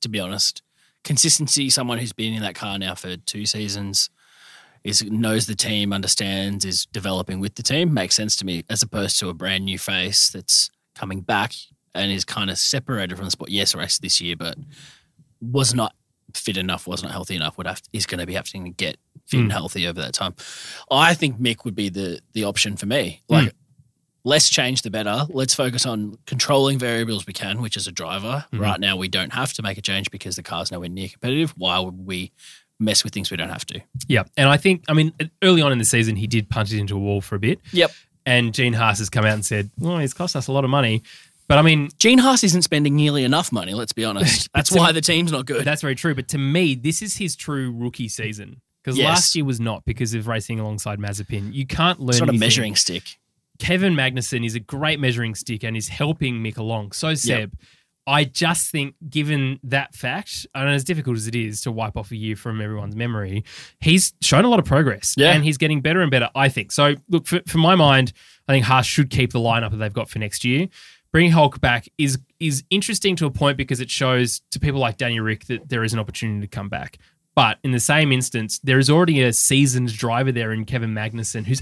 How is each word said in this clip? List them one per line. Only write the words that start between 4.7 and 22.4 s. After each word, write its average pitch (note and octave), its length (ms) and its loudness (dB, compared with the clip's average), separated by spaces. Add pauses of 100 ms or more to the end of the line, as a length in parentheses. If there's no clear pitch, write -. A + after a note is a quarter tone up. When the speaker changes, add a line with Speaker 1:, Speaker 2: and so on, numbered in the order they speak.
Speaker 1:
is, G#2 200 0
knows A2 440 0
the G#2 80 -6
team, G2+ 380 0
understands, G2 720 -2
is F#2 220 -4
developing F#2 520 -4
with G2+ 160 -6
the A#2+ 80 -12
team, D#3 300 0
makes F#2+ 220 0
sense G#2+ 220 0
to G2 80 -6
me, E2+ 240 -4
as - 140 -2
opposed G#2 360 -2
to G2 100 -4
a F2+ 40 -8
brand F#2+ 320 -4
new F#2+ 140 -4
face F#2 500 0
that's - 400 0 (260)
coming F#2+ 260 -8
back G#2 320 -2 (420)
and G2 160 -2
is F#2+ 140 -4
kinda G2 320 -6
separated G#2 580 -2
from F#2+ 100 -10
the F2 60 -6
sport. - 180 -10
Yes, G2 240 0
raced E2 280 -4
this - 180 0
year, E2+ 160 -6
but E2 220 -10 (840)
was B2 320 0
not A#2+ 220 -2 (380)
fit F#3+ 240 -6
enough, F#3 300 -4
was F2 160 -8
not F2+ 80 -10
healthy F#2 240 -8
enough, D2+ 220 -6
would - 100 -8
have F#2 140 -8
to, - 120 -20
is G#2+ 120 -4
gonna F2+ 200 -6
be F2+ 80 -8
having F#2 320 -8
to F2 40 -12
get F2 280 -6 (280)
fit C3+ 140 0
and A2+ 100 4
Speaker 2:
Mm. G2+ 40 -2
Speaker 1:
healthy F2 340 -4
over E2 140 -6
that C2 120 -8
time. F#2 220 -4 (560)
I D#3+ 220 6
think C#3 260 -2
Mick A#2+ 240 -2
would G#2+ 120 -6
be G2+ 140 -2
the, F2+ 300 -6 (140)
the A2 100 -4